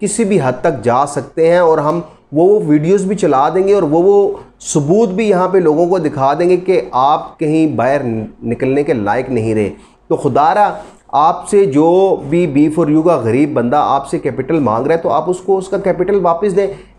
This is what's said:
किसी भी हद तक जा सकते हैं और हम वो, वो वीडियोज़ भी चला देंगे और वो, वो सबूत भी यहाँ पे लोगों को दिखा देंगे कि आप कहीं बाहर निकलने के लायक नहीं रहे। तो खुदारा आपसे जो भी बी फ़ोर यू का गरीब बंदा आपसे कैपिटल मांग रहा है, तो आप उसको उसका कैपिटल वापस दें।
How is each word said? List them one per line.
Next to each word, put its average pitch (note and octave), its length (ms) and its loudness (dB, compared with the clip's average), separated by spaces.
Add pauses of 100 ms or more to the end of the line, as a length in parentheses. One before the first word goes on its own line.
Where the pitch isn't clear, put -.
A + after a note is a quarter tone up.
किसी G#3+ 220 -2
भी G3 140 0
हद C3 260 -2
तक D3+ 160 -2
जा A#2+ 260 0
सकते D3 420 -2
हैं F3 120 4
और D#3+ 200 2
हम D#3+ 220 -2 (320)
वो, E3 120 2
वो G#3 140 4
वीडियोज़ E3 480 0
भी G3+ 60 -2
चला D3 360 2
देंगे F#3+ 240 0
और G3 100 2
वो, D#3 160 2
वो G3+ 400 2 (220)
सबूत F3 460 0
भी G#3 200 -2
यहाँ F#3 200 2
पे F#3+ 120 2
लोगों D#3+ 280 2
को F#3 100 0
दिखा C3+ 360 -2
देंगे F3 220 2
कि F3+ 240 0 (140)
आप C#3+ 460 0
कहीं D#3 360 0
बाहर C3+ 260 0
निकलने A#2 800 -4
के C#3+ 100 -2
लायक A2+ 360 -2
नहीं A2+ 240 -2
रहे। G#2 140 0 (420)
तो E3 60 2
खुदारा D#3+ 500 2 (480)
आपसे F3 520 2
जो E3+ 580 2
भी E3+ 220 0
बी D3 220 2
फ़ोर D3+ 220 0
यू D#3 120 2
का E3 140 2
गरीब B2+ 380 0
बंदा B2+ 260 0
आपसे C3+ 380 -2
कैपिटल C3+ 420 -4
मांग A#2+ 260 0
रहा D#3+ 100 2
है, E3 60 -8
तो F3+ 60 -4
आप D3+ 200 -2
उसको F#3 300 -2
उसका F#3+ 200 -6
कैपिटल F#3 420 -2
वापस F3+ 320 0
दें। F#3+ 160 0 (300)